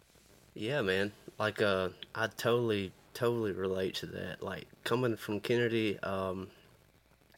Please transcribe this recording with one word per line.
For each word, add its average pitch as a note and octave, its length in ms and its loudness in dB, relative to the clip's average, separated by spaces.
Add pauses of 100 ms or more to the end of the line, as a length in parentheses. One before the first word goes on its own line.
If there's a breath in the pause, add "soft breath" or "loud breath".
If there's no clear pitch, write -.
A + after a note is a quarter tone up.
(540)
Yeah, B2 300 0
man. G2 280 2 (280)
Like, G#2+ 240 2
uh, F#2+ 260 4 (240)
I A2+ 140 0
totally, A2 640 2 (240)
totally A#2 360 0
relate F#2+ 440 -2
to - 100 -8
that. F#2 380 -8
Like, F#2 240 -8 (160)
coming A#2+ 340 0
from G#2 220 -4
Kennedy, A2+ 600 2
um, F#2+ 500 -4 (880 soft breath)